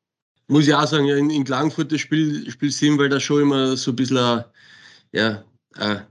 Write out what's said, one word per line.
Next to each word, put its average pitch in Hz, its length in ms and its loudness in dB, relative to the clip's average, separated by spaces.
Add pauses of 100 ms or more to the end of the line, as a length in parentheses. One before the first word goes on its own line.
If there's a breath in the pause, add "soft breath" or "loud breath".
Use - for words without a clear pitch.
(480)
Muss 147 200 4
ich 151 60 4
auch 147 120 2
sagen, 147 200 0
ja, 143 100 2
in, 143 140 2
in 147 160 0
Klagenfurt 143 480 -4
das 143 80 -2
Spiel, 151 500 -2
Spiel 143 200 -4
sieben, 147 260 2
weil 143 100 2
da 135 140 0
schon 147 220 2
immer 135 340 0
so 131 140 -4
ein 120 40 -2
bisschen, 131 220 0
äh, 120 260 0 (720 soft breath)
ja, 107 320 -2 (320)
äh, 104 340 -4